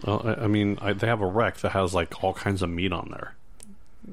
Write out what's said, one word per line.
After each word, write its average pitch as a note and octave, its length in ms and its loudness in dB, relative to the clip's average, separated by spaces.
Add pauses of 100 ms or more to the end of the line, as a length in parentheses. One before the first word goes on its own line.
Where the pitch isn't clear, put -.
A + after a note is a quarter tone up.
Well, G#2 200 2
I, A2+ 200 0
I - 40 2
mean, G#2 320 4
I, G2 120 0
they G2+ 140 0
have A#2 140 2
a G2 60 2
wreck G2 320 2
that G2 120 0
has, F#2 240 2
like, E2+ 300 0
all F#2+ 100 2
kinds G2 280 -2
of E2+ 80 0
meat F2 220 0
on - 200 -4
there. - 220 -10 (800)